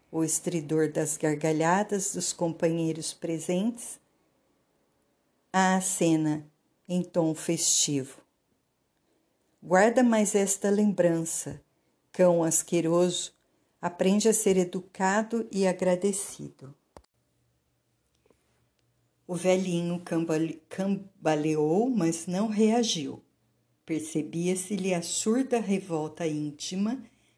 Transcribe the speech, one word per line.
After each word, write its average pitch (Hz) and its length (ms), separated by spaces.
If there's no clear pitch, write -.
o 160 100
estridor 156 680
das 156 240
gargalhadas 160 960
dos 180 220
companheiros 165 800
presentes 180 840
à 185 300
cena, 156 640
em 180 160
tom 165 320
festivo. 156 840
"Guarda 208 400
mais 220 320
esta 196 340
lembrança, 175 920
cão 175 320
asqueroso, 170 880
aprende 190 480
a 220 60
ser 190 240
educado 202 920
e 196 160
agradecido." 180 1080
O 180 80
velhinho 175 640
cambale-, 165 680
cambaleou, 156 1200
mas 165 380
não 190 220
reagiu. 214 760
Percebia-se-lhe 175 1080
a 175 80
surda 233 600
revolta 170 680
íntima 160 720